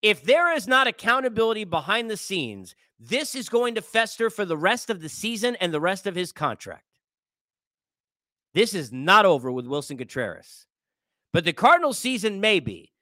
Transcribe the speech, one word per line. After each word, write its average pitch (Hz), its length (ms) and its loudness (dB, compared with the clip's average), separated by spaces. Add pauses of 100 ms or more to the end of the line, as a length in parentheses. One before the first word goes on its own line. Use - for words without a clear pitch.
If 208 220 2
there 330 300 4
is 226 140 -4
not 262 200 4
accountability 226 760 0
behind 185 440 -2
the 208 60 -4
scenes, 110 580 -8 (240)
this 208 380 -4
is 254 140 -10
going 233 260 0
to 214 60 -4
fester 226 480 -2
for 208 160 -4
the 165 120 -2
rest 190 320 0
of 190 120 -4
the 156 80 -10
season 233 480 -4
and 175 160 -2
the 151 80 0
rest 185 260 -2
of 185 80 -6
his 180 160 -4
contract. 110 540 -8 (1700)
This 220 200 2
is 135 200 -6
not 180 320 6
over 131 260 4
with 123 160 -4
Wilson 139 300 -6
Contreras. 117 680 -8 (680)
But 170 100 0
the 165 100 0
Cardinals 302 460 4
season 214 400 -4
may 208 220 2
be 101 400 -12